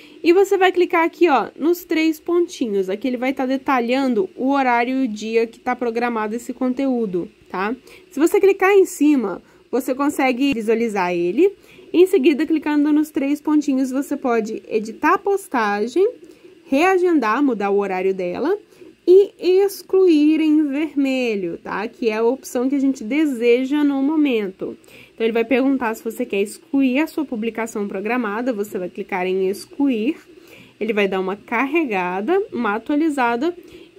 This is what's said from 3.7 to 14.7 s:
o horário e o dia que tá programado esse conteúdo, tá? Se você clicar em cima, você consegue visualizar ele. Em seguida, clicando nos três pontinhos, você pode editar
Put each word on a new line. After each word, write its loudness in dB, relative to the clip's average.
o -2
horário 0
e 0
o -2
dia -2
que -18
tá -4
programado -4
esse -10
conteúdo, -2
tá? -4
Se -8
você 2
clicar 4
em 6
cima, 0
você -2
consegue 0
visualizar 0
ele. 2
Em 6
seguida, 2
clicando 0
nos 2
três -2
pontinhos, 0
você -4
pode -2
editar 0